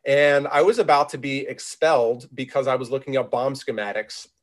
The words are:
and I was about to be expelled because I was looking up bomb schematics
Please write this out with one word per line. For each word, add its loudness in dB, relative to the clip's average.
and 4
I 4
was 4
about 4
to -10
be -6
expelled 0
because -4
I 0
was -6
looking -4
up -4
bomb -2
schematics -8